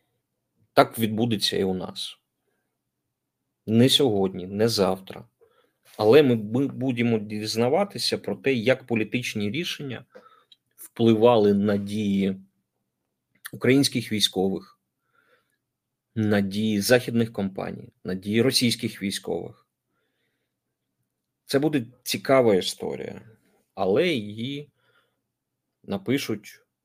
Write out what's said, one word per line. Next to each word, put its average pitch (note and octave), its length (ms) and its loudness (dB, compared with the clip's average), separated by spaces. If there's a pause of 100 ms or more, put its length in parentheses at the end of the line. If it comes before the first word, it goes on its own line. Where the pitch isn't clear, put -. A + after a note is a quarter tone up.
(720)
Так A#2 260 4
відбудеться A2 580 -2
і F#2+ 60 0
у F#2 100 -2
нас. - 440 -10 (1500)
Не A#2 240 6
сьогодні, G2 580 0
не G#2 220 0
завтра. F#2+ 560 -2 (720)
Але A#2 260 8
ми, B2 120 2
ми A2+ 320 -2
будемо A#2+ 520 -2
дізнаватися A2 1000 -2
про G2+ 180 -8
те, C3+ 180 -2
як B2 320 0
політичні A2 680 -4
рішення C#3 540 -10 (720)
впливали A2+ 760 4
на G2+ 240 0
дії G2+ 640 -2 (1120)
українських B2+ 600 0
військових, F#2+ 680 -2 (1400)
на G#2 260 2
дії G#2 400 -2
західних A#2 520 2
компаній, F#2+ 560 -8 (140)
на F#2 120 -6
дії G2+ 260 0
російських A#2+ 600 0
військових. F2+ 640 -8 (1800)
Це C#3 140 0
буде D3 260 0 (180)
цікава A#2+ 520 2
історія, - 640 -6 (540)
але G2+ 320 0
її C3 640 -8 (1120)
напишуть, A2 760 -6 (240)